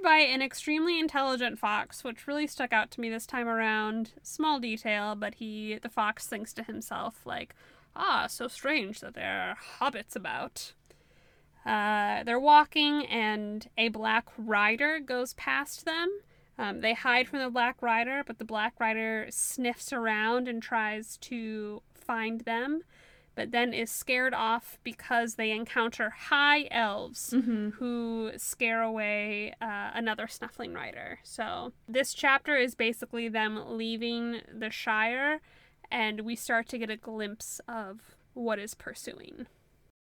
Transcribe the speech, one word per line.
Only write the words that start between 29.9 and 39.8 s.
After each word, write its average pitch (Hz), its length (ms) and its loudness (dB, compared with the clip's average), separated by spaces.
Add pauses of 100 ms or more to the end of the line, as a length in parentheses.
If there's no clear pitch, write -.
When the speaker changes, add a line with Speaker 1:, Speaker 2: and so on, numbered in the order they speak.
Speaker 1:
another 220 340 -2
snuffling - 460 -10
rider. - 480 -10
So - 500 -6 (160)
this 262 240 0
chapter 277 440 4
is 254 180 2
basically 233 540 -2
them 214 380 0
leaving 233 760 -4 (100)
the 220 180 -6
Shire, 240 720 2 (500)
and 214 300 0
we 226 160 -4
start 233 320 0
to 247 100 -4
get 220 120 -4
a 214 60 -6
glimpse 220 720 -8
of 220 500 -10 (180)
what 226 240 0
is 208 160 -10
pursuing. - 720 -12 (540)